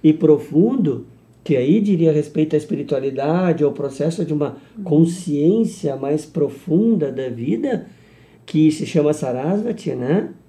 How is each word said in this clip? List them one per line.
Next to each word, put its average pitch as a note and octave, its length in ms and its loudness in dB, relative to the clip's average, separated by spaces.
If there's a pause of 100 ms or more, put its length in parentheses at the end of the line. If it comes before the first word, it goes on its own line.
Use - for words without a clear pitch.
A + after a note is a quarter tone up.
e D#3 100 6
profundo, D#3 920 2 (380)
que D3 120 0
aí D3 240 2
diria E3+ 320 2
respeito D#3 420 0
à - 20 4
espiritualidade, C#3+ 1080 -2
ao C#3 80 2
processo C#3+ 520 -4
de D3 80 -4
uma D3 240 -2 (280)
consciência D#3+ 1120 2
mais C#3+ 280 -4
profunda D#3+ 880 0
da C3 160 -6
vida, E3+ 580 -4 (600)
que D#3 260 2
se - 140 -8
chama D3+ 260 2
Sarasvati, D3+ 840 -4
né? C3 360 -2 (180)